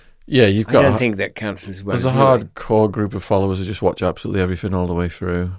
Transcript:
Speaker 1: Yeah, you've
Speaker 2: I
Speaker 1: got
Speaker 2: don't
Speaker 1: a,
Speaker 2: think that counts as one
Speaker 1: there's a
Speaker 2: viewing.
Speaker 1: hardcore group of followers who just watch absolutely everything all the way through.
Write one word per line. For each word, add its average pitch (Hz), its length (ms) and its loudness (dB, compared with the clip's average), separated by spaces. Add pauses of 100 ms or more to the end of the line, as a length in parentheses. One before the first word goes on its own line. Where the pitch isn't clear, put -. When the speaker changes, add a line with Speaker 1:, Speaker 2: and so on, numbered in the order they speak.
(260)
Speaker 1:
Yeah, 127 220 6
you've 104 200 2
Speaker 2:
I - 60 -10
Speaker 1:
got 139 80 6
Speaker 2:
don't 139 140 4
Speaker 1:
a, - 20 0
Speaker 2:
think 117 200 0
that - 180 -6
counts 104 340 -8
as 95 140 -14
one 101 120 -4
Speaker 1:
there's 120 100 -2
a 131 60 2
Speaker 2:
viewing. 131 440 2
Speaker 1:
hardcore 107 360 2
group 104 220 -4
of 92 100 -8
followers 98 360 0
who 95 40 -4
just 95 200 -8
watch - 200 0
absolutely 92 380 -2
everything 92 320 -2
all 90 140 0
the 90 80 -2
way 87 120 -2
through. 90 500 -4